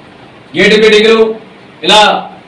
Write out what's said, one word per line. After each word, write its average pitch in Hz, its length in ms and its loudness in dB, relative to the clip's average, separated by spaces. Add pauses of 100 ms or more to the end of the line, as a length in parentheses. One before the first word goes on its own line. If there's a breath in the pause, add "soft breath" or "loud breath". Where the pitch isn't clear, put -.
(560)
గేట్ 202 280 0
మీటింగ్లు, 214 340 2 (680)
ఇలా 208 140 2 (480)